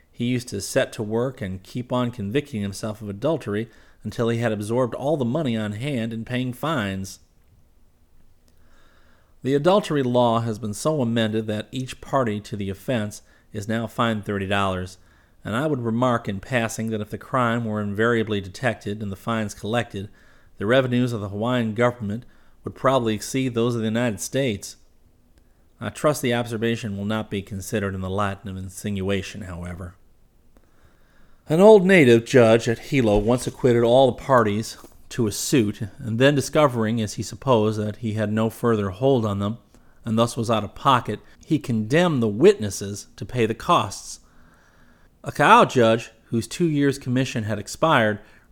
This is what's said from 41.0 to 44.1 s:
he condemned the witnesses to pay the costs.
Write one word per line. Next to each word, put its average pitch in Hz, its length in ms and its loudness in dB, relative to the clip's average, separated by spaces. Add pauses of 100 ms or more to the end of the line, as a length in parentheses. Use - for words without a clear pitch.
he 151 140 0
condemned 131 640 0
the 110 60 2
witnesses 104 800 0 (100)
to - 80 -12
pay 117 220 0
the 110 80 -2
costs. - 640 -2 (1000)